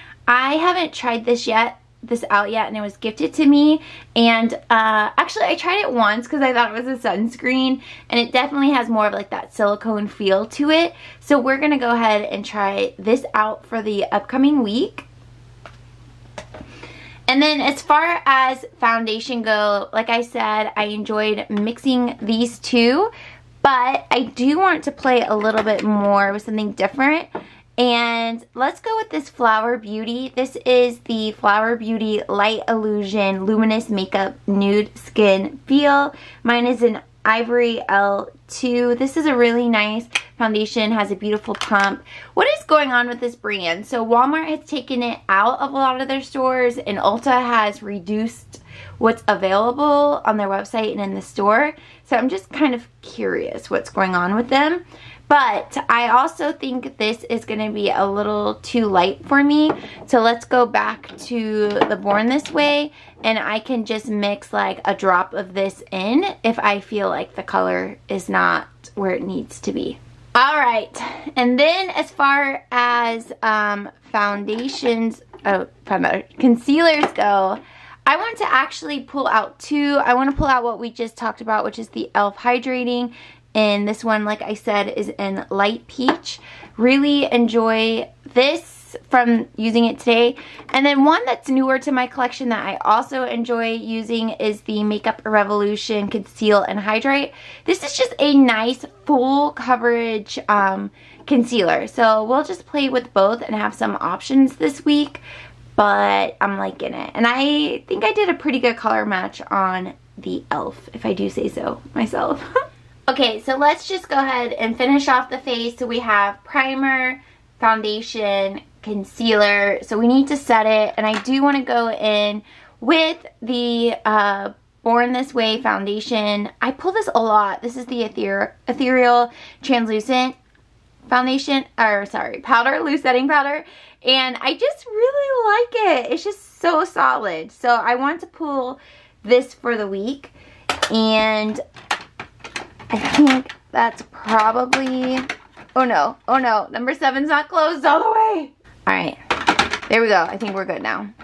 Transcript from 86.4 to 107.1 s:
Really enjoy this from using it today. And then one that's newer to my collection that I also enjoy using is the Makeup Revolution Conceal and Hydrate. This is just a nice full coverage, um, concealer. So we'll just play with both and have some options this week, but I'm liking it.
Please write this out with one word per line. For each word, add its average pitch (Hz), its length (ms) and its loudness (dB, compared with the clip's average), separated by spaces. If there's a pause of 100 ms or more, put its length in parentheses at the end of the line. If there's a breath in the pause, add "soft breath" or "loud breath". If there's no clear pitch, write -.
Really 277 560 2
enjoy 226 800 0 (240)
this - 640 0 (120)
from 240 460 4
using 226 300 2
it 233 120 -2
today. 240 380 2 (380 loud breath)
And 269 120 4
then 277 200 4
one 339 180 4
that's - 240 -4
newer 262 320 2
to 269 140 -4
my 254 120 0
collection 247 440 -4
that 220 160 -2
I 196 160 -6
also 254 420 0
enjoy 233 480 -2
using 226 600 -4
is 214 300 -4
the 208 220 -4
Makeup 214 400 -2
Revolution 208 840 0
Conceal 208 540 2
and 196 180 -4
Hydrate. 247 500 0 (320 loud breath)
This 370 180 0
is 285 140 -8
just 480 240 0
a 294 160 4
nice 247 480 4 (220)
full 277 460 2
coverage, 233 840 -2 (120)
um, 202 420 0 (340 loud breath)
concealer. 220 640 2
So 220 380 2
we'll 262 180 0
just 359 220 -10
play 277 240 -2
with 247 240 -4
both 214 280 2
and 220 140 -6
have 214 180 -2
some 208 280 -4
options 262 560 2
this 311 260 -2
week, 294 380 0 (560 loud breath)
but 202 640 0
I'm 196 160 -2
liking 190 360 -8
it. - 200 -12